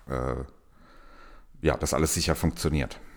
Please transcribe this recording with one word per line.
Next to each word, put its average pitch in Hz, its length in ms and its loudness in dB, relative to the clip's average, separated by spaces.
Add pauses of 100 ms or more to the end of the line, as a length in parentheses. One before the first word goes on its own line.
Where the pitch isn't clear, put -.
äh, 65 380 -2 (1160)
ja, 76 140 4
dass - 180 0
alles 78 200 4
sicher 82 220 2
funktioniert. 76 640 0 (160)